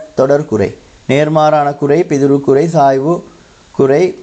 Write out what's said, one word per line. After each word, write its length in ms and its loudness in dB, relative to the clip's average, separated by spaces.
தொடர் 300 0
குறை. 300 -2
நேர்மாறான 680 0
குறை, 280 0
பிதிர்வு 380 0
குறை, 260 0
சாய்வு 560 0
குறை, 520 0